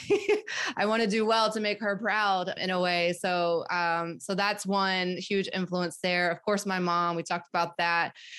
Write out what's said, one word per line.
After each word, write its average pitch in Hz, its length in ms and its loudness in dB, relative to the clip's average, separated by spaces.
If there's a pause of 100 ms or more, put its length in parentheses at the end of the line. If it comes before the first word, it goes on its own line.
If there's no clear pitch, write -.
(180)
<laughs> - 580 -2
I 202 100 2
wanna 220 220 2
do 214 180 2
well 220 260 4
to 214 80 -4
make 208 200 -2
her 202 160 -2
proud 196 600 0
in 185 140 -4
a 185 100 2
way. 175 320 2
So, 175 580 0
um, 170 500 -2
so 196 160 -6
that's 202 280 0
one 190 520 0
huge 190 360 -2
influence 180 500 -2
there. 180 280 2
Of 170 120 -4
course, 202 240 0
my 190 120 -2
mom, 175 380 2
we 165 80 -4
talked 180 280 -4
about 170 260 0
that. 170 360 2 (240)